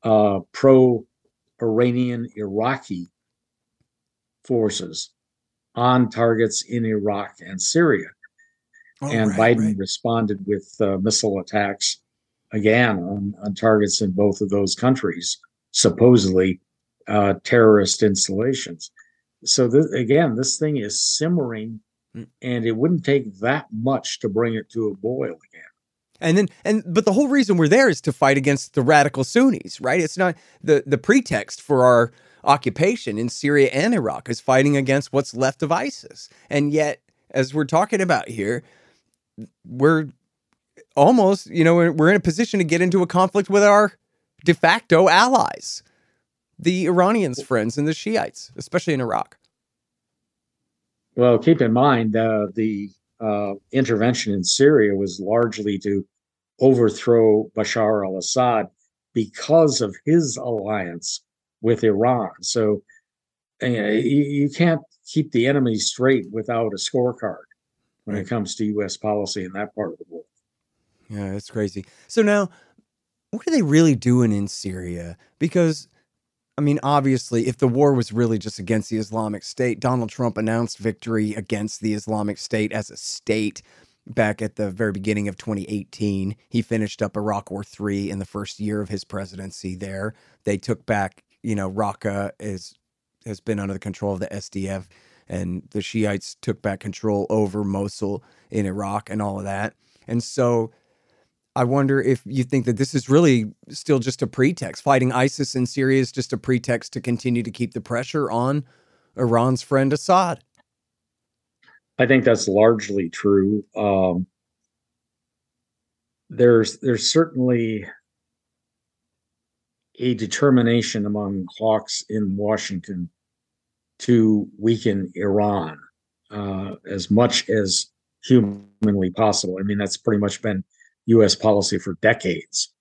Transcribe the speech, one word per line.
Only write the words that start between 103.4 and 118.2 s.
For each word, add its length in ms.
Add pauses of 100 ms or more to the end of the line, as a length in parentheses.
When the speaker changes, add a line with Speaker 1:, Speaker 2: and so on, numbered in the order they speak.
Speaker 2:
still 300
just 220
a 60
pretext. 540
Fighting 300
isis 420
in 120
Syria 360
is 100
just 220
a 40
pretext 560
to 80
continue 420
to 80
keep 220
the 80
pressure 500
on 320 (520)
Iran's 460
friend 320
Assad. 500 (1600)
Speaker 1:
I 80
think 160
that's 240
largely 640
true. 540 (120)
Um, 500 (2000)
there's, 500
there's 320
certainly 720 (2250)